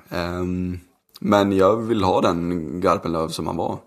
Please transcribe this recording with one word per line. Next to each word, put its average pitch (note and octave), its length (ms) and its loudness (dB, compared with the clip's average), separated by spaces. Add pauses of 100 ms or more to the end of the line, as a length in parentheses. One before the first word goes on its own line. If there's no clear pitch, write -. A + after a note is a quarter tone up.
Ehm, F2+ 680 -4 (420)
men G2+ 320 4
jag F#2+ 240 4
vill A2+ 260 -2
ha F#2+ 180 2
den E2+ 600 -2
Garpenlöv E2 480 0
som E2 180 -6
han E2+ 100 -4
var. E2+ 300 -4